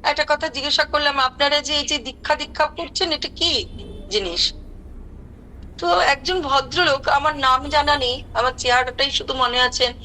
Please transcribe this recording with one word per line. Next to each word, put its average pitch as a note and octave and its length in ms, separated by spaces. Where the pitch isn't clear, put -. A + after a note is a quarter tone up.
একটা D4 240
কথা D4+ 200
জিজ্ঞাসা D4 360
করলাম, D4 360
"আপনারা C#4+ 400
যে C#4+ 160
এই C#4+ 100
যে D4 120
দীক্ষা - 380
দীক্ষা D4+ 300
করছেন, E4+ 460
এটা - 160
কি E4 220
জিনিস?" F#3 320
তো F4 100
একজন C#4 340
ভদ্রলোক, C4+ 680
আমার D4 280
নাম C4+ 320
জানা D4 280
নেই, B3+ 200
আমার B3+ 240
চেহারাটাই B3+ 520
শুধু C4 240
মনে B3 260
আছে, B3 260